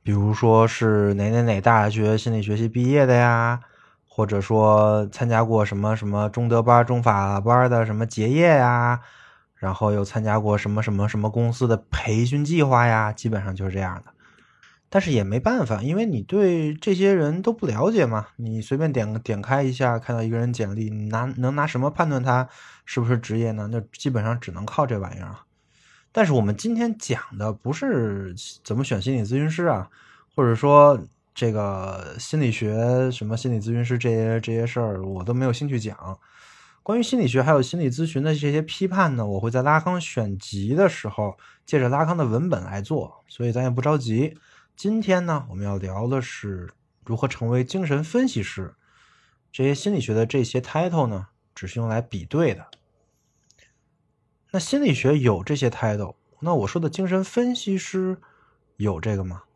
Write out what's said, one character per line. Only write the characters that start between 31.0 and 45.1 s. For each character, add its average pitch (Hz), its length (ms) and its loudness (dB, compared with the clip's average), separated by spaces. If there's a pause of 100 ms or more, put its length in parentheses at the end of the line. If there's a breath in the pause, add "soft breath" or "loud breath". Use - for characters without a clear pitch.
这 113 200 -2
个 95 680 -6
心 156 220 -2
理 120 100 2
学、 117 600 0
什 110 140 -8
么 113 120 -4
心 123 120 -4
理 113 120 -2
咨 107 60 -6
询 120 180 0
师 123 120 -2
这 120 120 -2
些， 113 320 0
这 113 100 -6
些 117 160 -2
事 120 140 -4
儿， 101 240 -4
我 95 180 -8
都 117 100 -2
没 131 120 0
有 120 80 2
兴 143 160 -6
趣 120 100 -2
讲。 98 400 -10 (640 soft breath)
关 226 160 0
于 - 20 2
心 247 160 -2
理 160 120 2
学 131 120 2
还 151 100 2
有 143 100 6
心 165 180 -4
理 143 100 0
咨 143 160 -2
询 139 160 -4
的 156 140 0
这 143 160 -2
些 156 100 0
批 180 280 -4
判 180 260 2
呢， 113 100 -2
我 98 140 -2
会 117 100 -2
在 127 120 0
拉 147 180 4
康 180 220 -2
选 104 360 -4
集 101 380 -4
的 185 140 4
时 - 180 -6
候 101 300 -4 (280 soft breath)
借 151 140 0
着 123 80 2
拉 139 160 2
康 170 140 0
的 147 80 0
文 127 240 0
本 110 120 0
来 95 200 -8
做， 101 480 -8
所 120 160 -6
以 120 80 0
咱 123 100 -2
也 127 60 0
不 123 120 -2
着 147 160 2
急。 123 400 -2 (360 soft breath)
今 220 260 -2
天 190 280 0